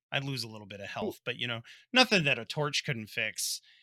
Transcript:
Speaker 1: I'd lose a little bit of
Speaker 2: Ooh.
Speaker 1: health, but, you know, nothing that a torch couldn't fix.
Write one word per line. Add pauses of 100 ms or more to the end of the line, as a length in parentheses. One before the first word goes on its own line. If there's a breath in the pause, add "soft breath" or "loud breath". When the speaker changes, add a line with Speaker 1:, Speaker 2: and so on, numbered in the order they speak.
(120)
Speaker 1:
I'd
lose
a
little
bit
of (160)
Speaker 2:
Ooh.
Speaker 1:
health,
but,
you
know, (300 loud breath)
nothing
that
a
torch
couldn't
fix. (220 soft breath)